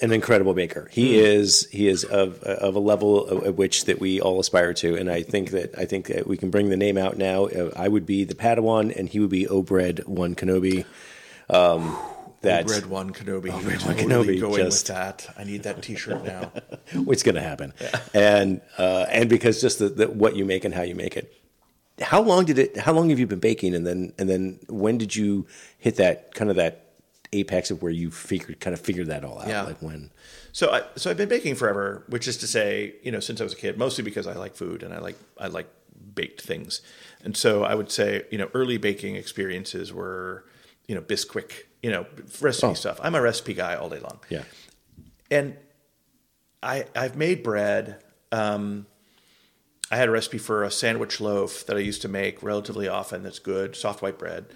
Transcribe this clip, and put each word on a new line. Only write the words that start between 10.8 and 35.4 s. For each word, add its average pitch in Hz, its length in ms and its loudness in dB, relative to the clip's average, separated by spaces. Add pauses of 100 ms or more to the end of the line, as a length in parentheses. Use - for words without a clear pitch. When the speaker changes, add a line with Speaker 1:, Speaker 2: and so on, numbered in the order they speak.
Speaker 1:
Um, 85 480 4 (440)
that 90 260 2
Speaker 2:
Obred 104 180 -2
One 95 260 -8
Kenobi. 95 380 -8
Speaker 1:
Obred 95 140 -8
Speaker 2:
You're 98 80 -4
Speaker 1:
One 92 260 -2
Speaker 2:
totally 110 400 4
Speaker 1:
Kenobi, - 20 -2
Speaker 2:
going 101 240 2
Speaker 1:
just 87 240 0
Speaker 2:
with 95 80 -6
that. 95 400 -8
I 101 100 -16
need 101 180 -8
that 101 180 -8
T-shirt - 420 -8
now. 92 340 -10
Speaker 1:
<laughs> - 40 -10 (320)
It's - 300 2
gonna 90 180 2
happen. 73 400 -8
Speaker 2:
Yeah. - 180 -4 (140)
Speaker 1:
And, 101 480 6 (160)
uh, 92 320 2
and 117 200 4
because 117 320 6
just 123 180 2
the, 101 100 2
the, 107 200 2
what 110 260 4
you 98 100 0
make 95 180 0
and 92 120 -2
how 90 80 -2
you 87 120 -4
make 90 220 -6
it. - 160 -10 (640)
How 185 220 4
long 190 240 6
did 139 140 4
it, - 180 2
how 123 160 2
long 165 160 6
have 135 100 4
you 123 80 2
been 92 120 -4
baking? 110 340 2
And 85 120 0
then, 90 340 -4
and 95 100 0
then 92 380 0
when 110 320 0
did 104 160 -4
you 101 320 0 (320)
hit 113 160 0
that, - 400 2
kind 107 140 0
of 95 80 2
that 82 240 0 (500)
apex 95 400 -2
of 85 100 -8
where 87 100 -2
you 82 200 -4
figured, - 480 -8
kind 90 140 -6
of 82 80 -8
figured 87 260 -4
that 71 160 -8
all 64 160 -12
out? - 80 -10
Speaker 2:
Yeah. 107 160 -4
Speaker 1:
Like, 76 180 -12
when? 76 300 -14 (400)
Speaker 2:
So - 200 0
I, 120 100 2 (140)
so - 140 -6
I've 175 80 -2
been 202 120 -2
baking 226 260 -2
forever, 101 540 -2
which 120 180 -6
is 123 100 -6
to 113 100 -8
say, 101 560 0
you 123 80 -8
know, 110 80 -4
since 113 220 -8
I - 20 -4
was 104 100 -6
a - 20 -18
kid, 98 220 -6
mostly 123 260 -2
because 104 240 -8
I 92 60 -8
like 92 220 -12
food 87 280 -10
and 90 100 -12
I 85 60 -12
like, 90 180 -12 (220)
I 98 80 -8